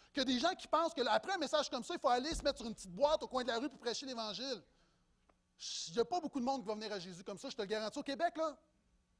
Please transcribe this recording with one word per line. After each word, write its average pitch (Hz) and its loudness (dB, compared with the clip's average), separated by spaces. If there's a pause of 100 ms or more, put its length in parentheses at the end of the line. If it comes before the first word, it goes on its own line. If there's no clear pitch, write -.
(140)
que 277 0
des 254 4
gens 339 4
qui - -14
pensent 320 4
que, 269 -2
là, 240 4
après 220 4
un 392 2
message 302 2
comme 254 -4
ça, - -6
il 349 -4
faut 285 4
aller 254 4
se - -4
mettre 277 2
sur 220 -8
une 226 -4
petite - -12
boîte 285 4
au 233 -6
coin 247 -2
de 247 0
la 233 0
rue 277 -2
pour - -12
prêcher 233 -4
l'Évangile. 226 -6 (1300)
Il 160 -12
y 226 2
a 233 2
pas 349 0
beaucoup 294 -6
de 240 -2
monde 269 0
qui 185 -8
va 220 -2
venir 214 -6
à 202 -4
Jésus 175 -12
comme 208 -8
ça, 269 -10
je - -10
te - -6
le 202 -4
garantis, 214 -4
au 285 -6
Québec, 330 -2
là. 311 -2 (640)